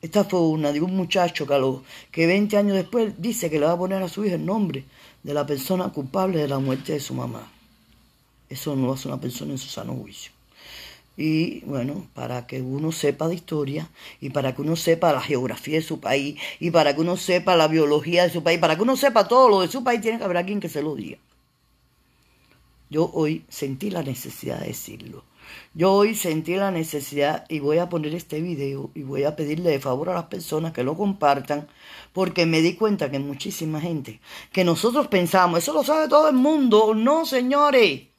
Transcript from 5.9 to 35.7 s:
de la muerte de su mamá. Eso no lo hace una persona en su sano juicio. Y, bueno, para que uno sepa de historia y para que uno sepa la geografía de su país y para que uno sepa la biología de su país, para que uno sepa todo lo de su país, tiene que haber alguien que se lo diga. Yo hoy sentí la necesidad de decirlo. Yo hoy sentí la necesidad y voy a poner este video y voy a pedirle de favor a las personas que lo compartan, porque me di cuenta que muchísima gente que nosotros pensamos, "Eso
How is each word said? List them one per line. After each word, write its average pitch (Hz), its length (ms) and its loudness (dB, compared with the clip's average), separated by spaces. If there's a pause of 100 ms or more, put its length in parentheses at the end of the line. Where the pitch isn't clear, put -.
de 147 80 0
la 135 140 -2
muerte 135 320 -2
de 147 80 -4
su 135 140 -10
mamá. 123 360 -10 (1000)
Eso 139 280 -6
no 131 100 0
lo 127 60 0
hace 131 160 -8
una 135 120 -8
persona 135 300 -8
en 135 80 -6
su 131 100 -12
sano - 260 -10
juicio. - 360 -14 (880)
Y, 156 460 -2
bueno, 143 520 -6
para 123 320 -8
que 131 160 -10
uno 143 300 -4
sepa 151 340 -2
de 165 80 -2
historia 156 560 -6 (300)
y 139 100 -10
para 131 240 -2
que 143 80 -8
uno 160 140 0
sepa 165 360 4
la 131 80 2
geografía 127 540 -4
de 160 80 2
su 135 160 -8
país 139 420 -2 (200)
y 170 100 -2
para 151 240 4
que 151 60 -4
uno 175 160 0
sepa 180 400 2
la 160 100 6
biología 156 560 2
de 175 80 4
su 165 140 -6
país, 170 160 2
para 160 160 4
que 180 60 0
uno 254 140 2
sepa 240 300 4
todo 254 220 8
lo 202 120 6
de 220 60 2
su 254 160 -4
país, 240 180 0
tiene 226 180 -2
que 226 60 -6
haber 180 120 0
alguien 190 240 -2
que 180 80 -8
se 151 120 -6
lo 147 140 -4
diga. 98 240 -12 (1700)
Yo 160 220 0
hoy 160 380 -2
sentí 139 400 -6
la 175 120 -4
necesidad - 580 -8
de - 80 -8
decirlo. - 540 -14 (520)
Yo 175 180 4
hoy 208 220 4
sentí 160 400 -2
la 196 160 0
necesidad 151 800 -2
y 160 80 -4
voy 147 180 2
a 175 140 0
poner 156 240 -4
este 160 260 -8
video 139 540 -6
y 151 80 -12
voy 139 220 -4
a 151 120 -2
pedirle 160 320 -2
de 143 120 2
favor 139 280 -4
a 185 60 -2
las 170 100 -4
personas 165 480 -6
que 123 120 -4
lo 147 120 -2
compartan, 151 720 0 (460)
porque 180 320 2
me 160 160 2
di 175 140 2
cuenta 196 340 0
que 139 80 -4
muchísima 147 600 -6
gente 156 400 -6 (320)
que 185 120 2
nosotros 220 440 2
pensamos, 180 500 4
"Eso 277 160 -2